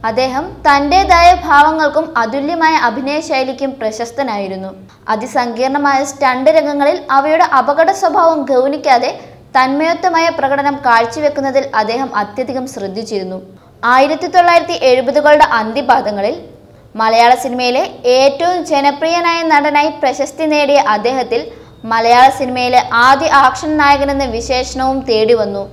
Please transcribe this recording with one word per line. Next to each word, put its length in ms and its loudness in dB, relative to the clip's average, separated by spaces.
അദ്ദേഹം 360 -2
തന്റേതായ 600 4
ഭാവങ്ങൾക്കും 640 2
അതുല്യമായ 520 -2
അഭിനയ 400 -4
ശൈലിക്കും 440 -4
പ്രശസ്തനായിരുന്നു. 880 -6
അതിസങ്കീർണമായ 880 -2
സ്റ്റണ്ട് 480 0
രംഗങ്ങളിൽ 400 0
അവയുടെ 280 2
അപകട 400 2
സ്വഭാവം 400 2
ഗൗനിക്കാതെ 600 0
തന്മയത്വമായ 720 0
പ്രകടനം 360 -2
കാഴ്ചവെക്കുന്നതിൽ 800 0
അദ്ദേഹം 280 -4
അത്യധികം 520 -8
ശ്രദ്ധിച്ചിരുന്നു. 680 -8
ആയിരത്തി 420 2
തൊള്ളായിരത്തി 420 2
എഴുപതുകളുടെ 560 4
അന്ത്യപാദങ്ങളിൽ 760 -2
മലയാള 320 4
സിനിമയിലെ 400 -2
ഏറ്റവും 460 0
ജനപ്രിയനായ 760 -2
നടനായി 480 2
പ്രശസ്തി 520 -4
നേടിയ 260 2
അദ്ദേഹത്തിൽ 460 -2
മലയാള 320 4
സിനിമയിലെ 420 0
ആദ്യ 360 4
ആക്ഷൻ 360 -2
നായകനെന്ന 440 2
വിശേഷണവും 640 -4
തേടി 240 2
വന്നു. 400 -2